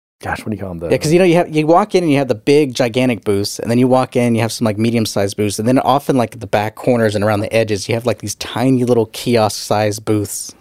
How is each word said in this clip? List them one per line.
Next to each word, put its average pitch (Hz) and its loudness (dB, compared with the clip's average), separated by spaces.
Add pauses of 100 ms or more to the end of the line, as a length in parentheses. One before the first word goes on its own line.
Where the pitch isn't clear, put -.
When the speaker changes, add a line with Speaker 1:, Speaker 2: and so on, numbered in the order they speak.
(220)
Speaker 1:
gosh, 104 -8
what 113 -10
do 104 -6
you 95 -10
call 95 -10
'em? 85 -10
The 82 -4
Speaker 2:
Yeah, 131 0
'cause, 156 -2
you 170 4
know, 190 4
you 170 4
have, 170 0
you 156 0
walk 185 2
in 185 2
and 156 2
you 135 4
have 135 -2
the 123 0
big, 143 2
gigantic 123 0
booths, 101 -2
and - -4
then 117 2
you 127 4
walk 127 2
in, 120 2
you 110 0
have 113 -2
some, - -4
like, 107 0
medium-sized 110 0
booths, 104 -2
and 107 -2
then 127 4
often, 135 0
like, 113 -2
the 107 -12
back 107 -2
corners 113 0
and 104 0
around 104 2
the - -6
edges, 107 0
you 113 0
have, 113 -2
like, 110 -2
these 104 -8
tiny 127 0
little 117 2
kiosk-sized 107 -2
booths - -4